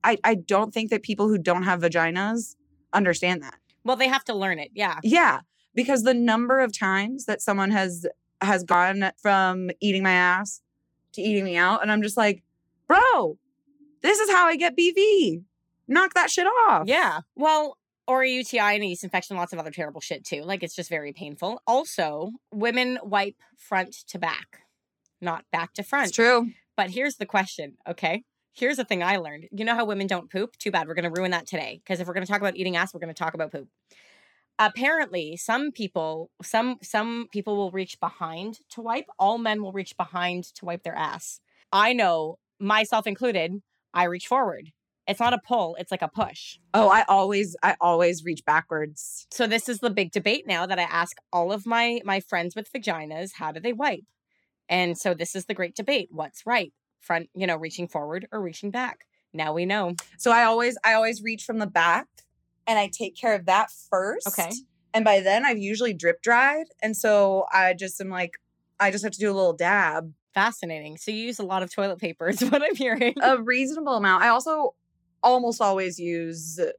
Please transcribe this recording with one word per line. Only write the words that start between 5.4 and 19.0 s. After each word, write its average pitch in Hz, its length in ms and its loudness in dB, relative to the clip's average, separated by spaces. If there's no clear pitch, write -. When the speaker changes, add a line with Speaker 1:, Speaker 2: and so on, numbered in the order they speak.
Speaker 1:
because 247 300 2
the 254 100 6
number 240 460 4
of 247 180 0
times 208 480 -2
that 214 160 -4
someone 196 300 0
has, 180 340 -2
has 190 220 2
gone 185 480 2
from 185 580 2
eating 190 240 2
my 190 80 4
ass 180 500 2
to - 80 -8
eating 202 220 0
me 180 140 -2
out, 180 240 4
and 214 100 0
I'm 214 100 2
just 208 140 -2
like, 208 280 2
"Bro, 370 500 4
this 403 180 4
is 415 100 2
how 359 160 6
I 330 100 4
get 311 220 0
B 349 140 6
V. 349 500 4
Knock 359 260 4
that 349 180 4
shit 359 160 2
off." 165 180 4
Speaker 2:
Yeah. 254 340 2
Well, 302 420 2
or 262 160 2
a 262 60 2
U 254 160 -2
T 240 140 -2
I 208 140 4
and 208 100 0
a 202 40 -2
yeast 175 160 -6